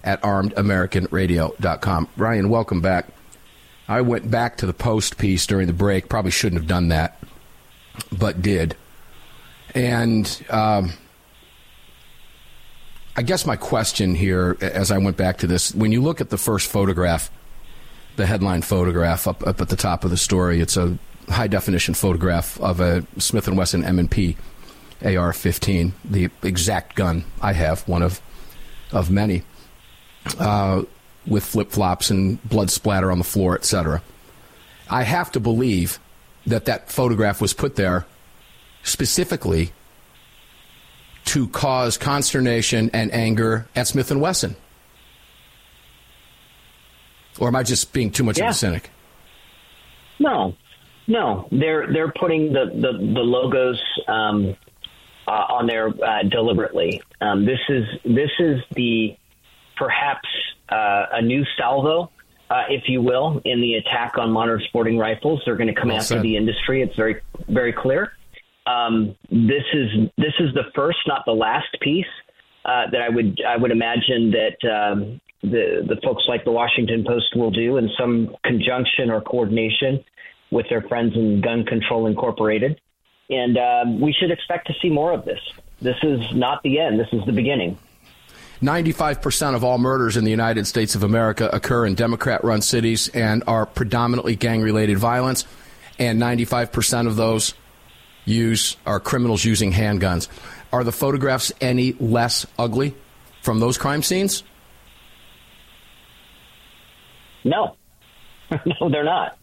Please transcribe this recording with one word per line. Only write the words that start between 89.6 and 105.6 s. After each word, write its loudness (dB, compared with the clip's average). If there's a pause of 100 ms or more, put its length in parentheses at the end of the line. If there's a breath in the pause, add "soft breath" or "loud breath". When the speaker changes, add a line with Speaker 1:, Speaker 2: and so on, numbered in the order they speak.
Speaker 1:
all 2
murders 2
in 2
the 2
United 0
States 0
of 0
America 2
occur 0
in 2
Democrat-run 0
cities 0
and 0
are 2
predominantly 0
gang-related 2
violence, 0 (520 loud breath)
and 2
ninety-five 0
percent 0
of 0
those 0 (720)
use, 2
are 0
criminals 0
using 2
handguns. 0 (420 loud breath)
Are 0
the 0
photographs 0
any 2
less 0 (140)
ugly 0 (460)
from 0
those 2
crime 0
scenes? 0 (3000)